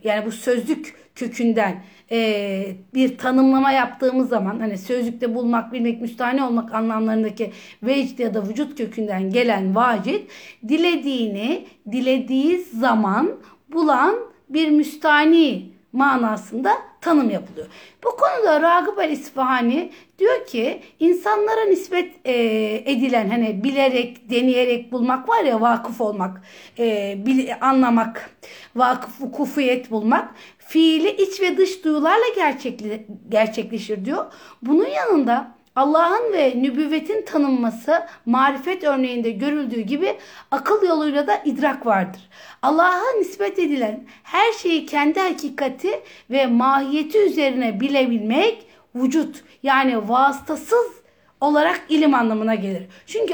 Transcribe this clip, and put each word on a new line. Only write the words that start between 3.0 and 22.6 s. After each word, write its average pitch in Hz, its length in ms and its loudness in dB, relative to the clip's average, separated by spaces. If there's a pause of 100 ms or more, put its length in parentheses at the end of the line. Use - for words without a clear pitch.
tanımlama 262 540 4
yaptığımız 254 580 0
zaman, 214 300 -2
hani 208 180 -4
sözlükte 233 580 -4
bulmak, 233 380 -2
bilmek, 233 280 -2
müstani 247 420 -2
olmak 233 300 -4
anlamlarındaki 220 760 -2 (320)
vecd 269 360 -2
ya 226 140 -2
da 202 160 -4
vücut 269 280 -6
kökünden 202 520 -4
gelen 196 460 0
vacid, 240 460 0 (460)
dilediğini 269 960 -2 (260)
dilediği 262 680 0
zaman 226 720 0 (380)
bulan 311 460 2 (340)
bir 302 200 0
müstani 302 1000 4 (240)
manasında 247 800 0 (300)
tanım 294 280 2
yapılıyor. 170 380 -8 (360)
Bu 466 60 0
konuda 427 520 2
Ragıp 359 380 2
el-İsfahani 262 920 -2 (280)
diyor 466 280 2
ki, 240 340 -4 (180)
insanlara 415 640 2
nispet, 359 460 0 (140)
e, 254 80 0 (520)